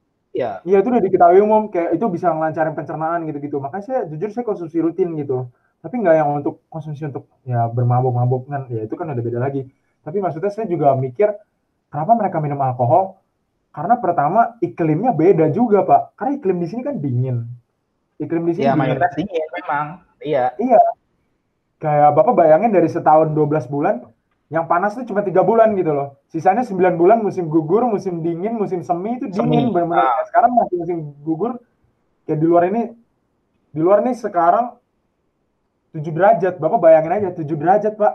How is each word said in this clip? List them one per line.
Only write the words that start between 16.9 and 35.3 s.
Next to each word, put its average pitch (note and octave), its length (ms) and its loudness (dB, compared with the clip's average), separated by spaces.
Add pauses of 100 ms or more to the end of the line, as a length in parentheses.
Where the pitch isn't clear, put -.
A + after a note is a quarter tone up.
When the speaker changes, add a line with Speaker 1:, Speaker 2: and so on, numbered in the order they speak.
Speaker 2:
dingin. B2+ 480 -4 (720)
Iklim E3 320 -4
di E3+ 80 0
sini - 80 -2
Speaker 1:
Iya, C3+ 80 2
Speaker 2:
dingin. C3+ 80 0
Speaker 1:
mayoritas C3+ 320 0
dingin D#3+ 400 -6
memang. D3+ 340 -4 (300)
Iya. C#3 280 -2 (120)
Speaker 2:
Iya. B3 240 4 (960)
Kayak D3 380 4
Bapak A3 220 4
bayangin F3 360 4
dari E3 160 4
setahun D#3 440 2
dua D3+ 120 0
belas D3 220 -2
bulan, E3+ 340 -2 (460)
yang D#3+ 220 -4
panas F3+ 240 0
tuh B3 160 -10
cuma G3+ 160 -2
tiga F#3 160 2
bulan A3 320 4
gitu F3+ 180 -2
loh. C3+ 380 -4
Sisanya F#3 320 0
sembilan F#3 340 0
bulan F3 300 6
musim F3 240 -4
gugur, E3 400 2
musim F#3+ 320 -4
dingin, E3+ 340 -4
musim F3+ 300 -4
semi F#3 320 -4
itu C4 100 -8
dingin G3 140 -4 (240)
Speaker 1:
Semi. A3+ 80 0
Speaker 2:
bener-bener. E3+ 320 0
Speaker 1:
Ah. B2 240 0
Speaker 2:
Sekarang A3+ 240 2
masih A3 260 0
musim E3+ 180 -4 (280)
gugur. E3+ 320 -4 (720)
Kayak D#3 100 -2
di D#3 80 2
luar E3+ 220 4
ini, A3 240 -4 (800)
di C#3+ 80 -6
luar G3+ 240 4
ini B3+ 80 -2
sekarang G3+ 640 0 (1160)